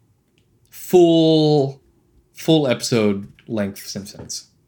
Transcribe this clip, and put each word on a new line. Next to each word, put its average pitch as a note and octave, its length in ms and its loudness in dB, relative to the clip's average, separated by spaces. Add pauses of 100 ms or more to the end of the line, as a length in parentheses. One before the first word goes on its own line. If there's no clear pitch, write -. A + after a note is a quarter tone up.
(720)
full, D#3+ 1120 2 (520)
full D#3 340 2
episode G#2+ 640 -2 (160)
length G2+ 400 -8
Simpsons. - 640 -14 (200)